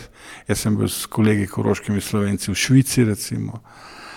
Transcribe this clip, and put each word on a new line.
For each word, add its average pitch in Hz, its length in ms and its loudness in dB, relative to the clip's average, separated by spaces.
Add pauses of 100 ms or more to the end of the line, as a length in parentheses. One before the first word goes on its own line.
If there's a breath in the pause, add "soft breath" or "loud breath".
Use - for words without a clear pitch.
(480 loud breath)
Jaz 104 120 0
sem 107 180 0
bil 104 100 2
s - 180 -6
kolegi 107 420 2
koroškimi 104 540 0
Slovenci 101 500 -2
v 90 40 -2
Švici, 131 480 4
recimo. 107 560 -4 (580 loud breath)